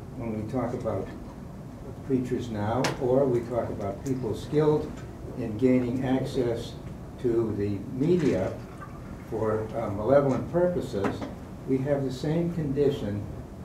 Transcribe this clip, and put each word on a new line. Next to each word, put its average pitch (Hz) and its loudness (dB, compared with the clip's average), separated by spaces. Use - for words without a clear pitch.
when 110 -4
we - -6
talk 123 0
about 110 -2
preachers 123 0
now, 110 0
or 131 6
we 120 4
talk 117 0
about 104 -6
people 117 -2
skilled 151 4
in 107 -2
gaining 127 4
access 127 0
to 113 2
the 101 0
media 147 4
for, 110 0
uh, 113 -2
malevolent 123 4
purposes, 175 2
we 135 4
have 135 2
the 127 -2
same 170 0
condition 131 2